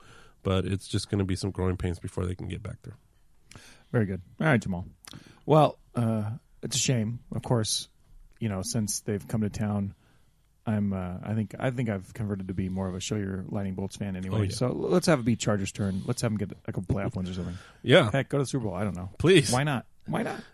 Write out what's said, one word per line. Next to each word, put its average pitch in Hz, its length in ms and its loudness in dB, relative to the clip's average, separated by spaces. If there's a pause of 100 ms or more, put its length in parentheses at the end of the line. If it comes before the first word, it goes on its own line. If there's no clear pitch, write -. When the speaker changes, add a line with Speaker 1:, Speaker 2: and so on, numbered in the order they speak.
(440)
Speaker 1:
but 92 220 2
it's 95 220 -2
just - 220 -2
gonna 101 160 2
be 92 100 0
some 95 160 -2
growing 92 260 0
pains 90 220 -2
before - 260 -4
they 92 100 -4
can - 120 -10
get 92 160 -8
back 87 200 -10
there. - 120 -16 (960)
Speaker 2:
Very 117 140 4
good. 92 160 -6 (200)
All 160 60 2
right, 127 140 6
Jamal. 90 240 -4 (600)
Well, 151 320 6 (180)
uh, 110 360 0 (320)
it's 117 120 -4
a 127 40 2
shame, 120 400 0 (160)
of 113 80 -6
course. - 440 0 (520)
You 113 100 -2
know, 95 140 -2
since - 380 -2
they've 104 260 -4
come 110 140 -2
to 104 80 0
town, 101 440 -2 (720)
I'm, 104 260 2
uh, 90 300 -4
I 104 120 -4
think, 110 240 -2
I 131 100 0
think 120 200 -2
I've 95 260 -4
converted 98 320 -4
to 95 80 -6
be 95 140 0
more 95 180 -2
of 92 80 -4
a 92 40 -6
show 107 160 -2
your 95 320 -4
lightning 98 280 -4
bolts 98 200 -6
fan 98 200 -6
anyway. 95 240 -4
Speaker 1:
Oh, - 40 4
yeah. 95 60 2
Speaker 2:
So 123 180 0
l-, 131 60 0 (160)
let's 175 180 4
have 156 120 4
a 117 40 -4
beat 113 160 2
Chargers 101 320 0
turn. 98 340 -2
Let's - 180 -4
have 113 80 2
them 107 80 0
get 98 120 -4 (160)
a 107 60 -6
couple - 220 -2
playoff 98 200 -2
wins 92 140 -2
or 92 60 -6
something. 90 220 -6 (260)
Speaker 1:
Yeah. 131 280 8
Speaker 2:
Heck, 135 180 0
go 143 100 2
to 143 40 2
the 123 40 -2
Super 127 180 -2
Bowl. 92 80 -2
I 92 100 -2
don't 92 120 -2
know. 90 140 -8 (100)
Speaker 1:
Please. 151 320 8
Speaker 2:
Why 127 120 4
not? 143 220 0 (220)
Why - 160 0
not? - 160 -4 (140)